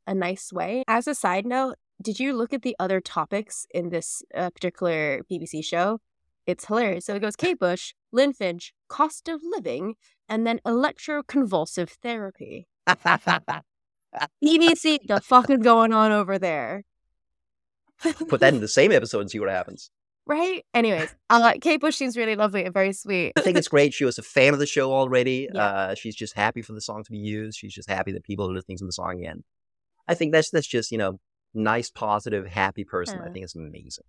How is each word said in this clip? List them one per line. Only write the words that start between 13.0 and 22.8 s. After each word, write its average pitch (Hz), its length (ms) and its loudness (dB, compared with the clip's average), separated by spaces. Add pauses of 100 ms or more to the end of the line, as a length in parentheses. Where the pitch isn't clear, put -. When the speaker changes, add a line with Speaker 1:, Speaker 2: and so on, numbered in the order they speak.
Speaker 1:
B 311 180 4
B 330 160 6
C, 311 320 0
the 202 140 0
fuck 247 300 6
is 269 80 4
going 226 340 6
on 214 180 6
over 196 280 2
there? 165 440 -4 (1500)
Speaker 2:
Put 147 120 2
that 135 140 8
in 120 60 0
the 107 60 -2
same 147 240 6
episode 117 300 2
and 101 100 -6
see 110 80 -8
what 98 120 -2
happens. 92 400 -6 (340)
Speaker 1:
Right? 339 480 -2
Anyways, 208 400 0 (180)
uh, 233 300 6
Kate 302 200 2
Bush 302 160 0
seems 254 200 -4
really 220 200 -2
lovely 202 280 0
and 180 80 -6
very 190 200 2